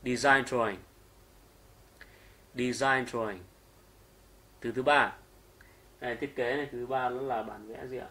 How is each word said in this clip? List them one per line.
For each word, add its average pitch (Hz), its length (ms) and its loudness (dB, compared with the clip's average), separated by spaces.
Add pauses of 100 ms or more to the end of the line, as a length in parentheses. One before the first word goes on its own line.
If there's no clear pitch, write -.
Design 123 400 6
drawing. 113 320 0 (1800)
Design 127 500 2
drawing. 107 340 -4 (1200)
Từ 117 120 -4
thứ 127 100 -4
ba. 135 300 4 (880)
Này, 120 160 -4
thiết 139 200 -6
kế 127 200 0
này, 143 160 -4
thứ 123 140 -8
ba 127 220 0
nó 123 120 -4
là 123 220 -2
bản 107 260 -12
vẽ 113 180 -12
gì 127 120 -8
ạ? 123 120 -10